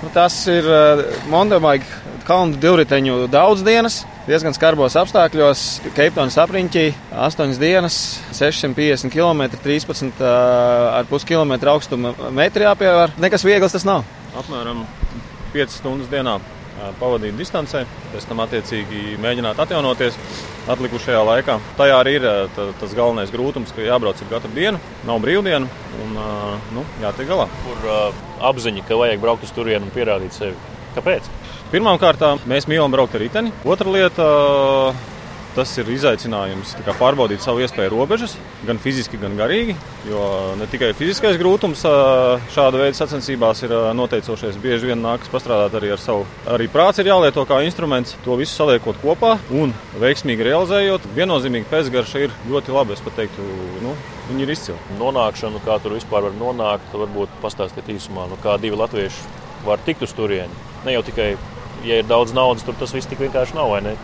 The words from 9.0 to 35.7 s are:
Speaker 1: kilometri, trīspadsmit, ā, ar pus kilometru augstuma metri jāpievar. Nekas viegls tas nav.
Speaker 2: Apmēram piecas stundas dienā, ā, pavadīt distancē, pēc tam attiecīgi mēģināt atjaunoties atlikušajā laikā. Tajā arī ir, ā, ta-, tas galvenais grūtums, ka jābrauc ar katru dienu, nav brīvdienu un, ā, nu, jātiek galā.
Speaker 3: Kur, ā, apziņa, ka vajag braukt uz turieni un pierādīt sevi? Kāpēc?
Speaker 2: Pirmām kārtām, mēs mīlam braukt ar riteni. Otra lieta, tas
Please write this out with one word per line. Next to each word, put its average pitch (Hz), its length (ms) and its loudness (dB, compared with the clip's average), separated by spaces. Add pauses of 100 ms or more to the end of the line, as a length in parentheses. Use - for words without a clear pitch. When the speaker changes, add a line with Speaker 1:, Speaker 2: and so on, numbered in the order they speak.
Speaker 1:
kilometri, 147 480 2
trīspadsmit, 143 580 -2
ā, 123 140 4 (640)
ar 123 100 -4
pus 143 160 -2
kilometru 143 480 2
augstuma 123 400 -2 (220)
metri 208 320 4
jāpievar. 175 500 4
Nekas 185 280 2
viegls 196 280 4
tas 185 140 -2
nav. 160 180 2 (320)
Speaker 2:
Apmēram 120 460 -8 (680)
piecas 143 300 -2
stundas 131 320 -6
dienā, 131 240 0
ā, 98 640 -12
pavadīt 113 380 0
distancē, 147 440 -4 (300)
pēc - 160 -10
tam 113 160 -2
attiecīgi 104 800 -6
mēģināt 117 420 -2
atjaunoties 131 540 -2 (520)
atlikušajā 120 560 0
laikā. 120 320 2 (220)
Tajā 139 240 8
arī 139 160 2
ir, 127 80 0
ā, 107 60 4 (200)
ta-, 101 160 -4 (100)
tas 104 140 -8
galvenais 113 400 0
grūtums, 127 400 -4
ka 113 120 -6
jābrauc 117 360 0
ar 104 140 -8
katru 113 180 -8
dienu, 180 260 -2 (280)
nav 117 160 0
brīvdienu 165 420 0 (380)
un, 110 160 -8
ā, 107 120 -6 (440)
nu, 143 100 -8 (160)
jātiek 110 280 -4
galā. 160 180 2 (180)
Speaker 3:
Kur, 113 240 -8
ā, 107 100 2 (520)
apziņa, 113 340 -4
ka 113 140 2
vajag 110 220 2
braukt 113 260 0
uz - 80 -14
turieni 107 320 -2
un 87 60 -14
pierādīt 104 420 -2
sevi? 98 220 -6 (360)
Kāpēc? 127 320 -2 (440)
Speaker 2:
Pirmām 190 320 2
kārtām, 151 380 4 (100)
mēs 139 160 0
mīlam 151 240 2
braukt 131 240 2
ar 107 80 -2
riteni. 214 300 -2 (100)
Otra 190 320 0
lieta, 180 300 2 (1300)
tas 127 240 0